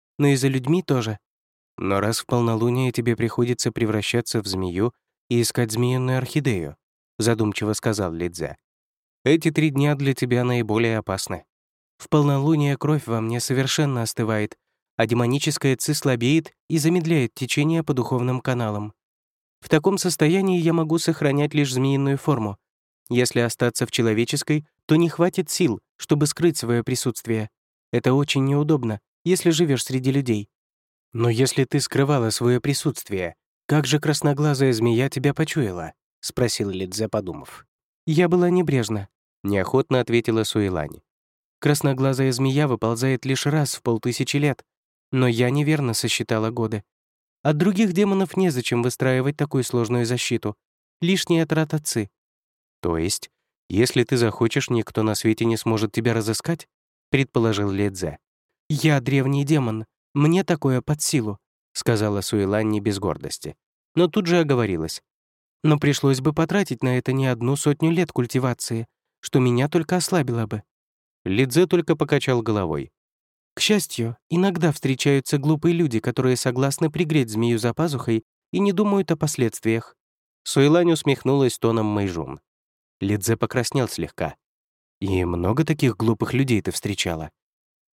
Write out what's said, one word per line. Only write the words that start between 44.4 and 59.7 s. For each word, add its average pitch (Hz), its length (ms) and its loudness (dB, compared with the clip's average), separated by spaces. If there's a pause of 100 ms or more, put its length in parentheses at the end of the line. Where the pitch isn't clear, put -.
но 131 140 4
я 123 240 2
неверно 143 440 0
сосчитала 110 560 -2
годы. 113 340 -4 (580)
От 151 140 2
других 185 360 2
демонов 196 440 0
незачем 127 460 0
выстраивать 131 540 0
такую 143 280 -2
сложную 120 400 -2
защиту. 113 520 -4 (440)
Лишняя 170 460 2
трата 156 320 0
ци». 110 320 -4 (720)
«То 85 160 0
есть, - 320 -4 (380)
если 120 360 2
ты 135 120 -2
захочешь, 117 540 0
никто 113 320 -2
на 110 120 0
свете 110 300 0
не 113 120 0
сможет 110 360 -2
тебя 117 200 0
разыскать?» 113 560 -4 (420)
предположил 113 600 -2
Лидзе. 95 480 -4 (500)
«Я 147 320 2
древний 139 440 0
демон, 123 420 0 (260)